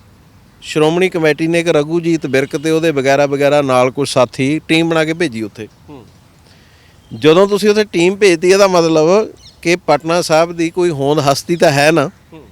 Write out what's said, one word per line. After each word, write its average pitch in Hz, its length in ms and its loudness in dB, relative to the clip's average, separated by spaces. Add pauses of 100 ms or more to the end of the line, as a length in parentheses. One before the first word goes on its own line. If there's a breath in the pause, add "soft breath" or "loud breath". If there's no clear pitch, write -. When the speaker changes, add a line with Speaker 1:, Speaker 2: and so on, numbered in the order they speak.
(600)
Speaker 1:
ਸ਼੍ਰੋਮਣੀ 170 480 -2
ਕਮੇਟੀ 160 380 -2
ਨੇ 170 120 -2
ਇੱਕ 170 80 -4
ਰਘੂਜੀਤ 165 580 -2
ਵਿਰਕ 135 320 -2
ਤੇ 151 120 -6
ਉਹਦੇ 160 220 0
ਵਗੈਰਾ 139 340 0
ਵਗੈਰਾ 143 360 0
ਨਾਲ 131 300 2
ਕੁਝ 139 180 -4
ਸਾਥੀ 139 580 -2
ਟੀਮ 165 220 0
ਬਣਾ 160 160 0
ਕੇ 156 80 -4
ਭੇਜੀ 151 280 -6
ਉੱਥੇ। 107 260 -12 (220)
Speaker 2:
ਹੂੰ। 131 160 -20 (1120 soft breath)
Speaker 1:
ਜਦੋਂ 165 280 4
ਤੁਸੀਂ 202 220 0
ਉੱਥੇ 208 140 0
ਟੀਮ 185 320 0
ਭੇਜਤੀ, 185 340 2
ਇਹਦਾ 196 180 4
ਮਤਲਬ 170 680 2 (280)
ਕਿ 170 140 0
ਪਟਨਾ 165 460 -2
ਸਾਹਿਬ 165 320 0
ਦੀ 165 160 -4
ਕੋਈ 175 200 -2
ਹੋਂਦ 143 300 0
ਹਸਤੀ 143 360 -2
ਤਾਂ 165 160 2
ਹੈ 143 200 2
ਨਾ। 160 180 0 (240)
Speaker 2:
ਹੂੰ। 160 80 -20 (100)